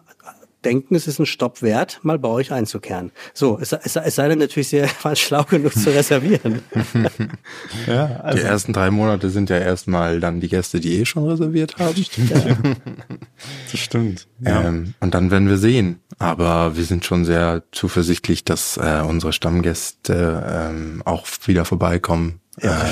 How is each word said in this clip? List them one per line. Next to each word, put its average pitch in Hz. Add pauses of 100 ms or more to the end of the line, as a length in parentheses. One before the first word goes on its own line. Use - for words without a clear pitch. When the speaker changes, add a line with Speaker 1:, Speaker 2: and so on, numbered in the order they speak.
(640)
Speaker 1:
denken, 135
es 160
ist 143
ein 156
Stopp -
wert, 120
mal 160
bei 131
euch 120
einzukehren. 104 (240)
So, 131
es, 131
es, -
es 160
sei 143
denn 160
natürlich, 143
sie 143 (120)
<laughs> -
waren 151
schlau 147
genug 147
zu 113
reservieren. 143 (120)
Speaker 2:
<laughs> 113 (760)
Ja, 123 (160)
also 143
Speaker 3:
Die -
ersten 104
drei 95
Monate 104
sind 98
ja 90
erstmal 87
dann 87
die 87
Gäste, 90
die 82
eh 113
schon 151
reserviert 160
haben. 175
Speaker 2:
Stimmt, 117
ja. 120 (1120)
Das 113
stimmt, 110 (120)
ja. 113
Speaker 3:
Ähm, 85
und 90
dann 90
werden 98
wir 98
sehen. 101 (180)
Aber 85
wir 85
sind 87
schon 87
sehr 85
zuversichtlich, 87
dass, -
äh, 78
unsere 80
Stammgäste, 85
ähm, 80
auch 85 (180)
wieder 87
vorbeikommen. 85 (200)
Speaker 1:
Ja, 82
Speaker 3:
Äh, 78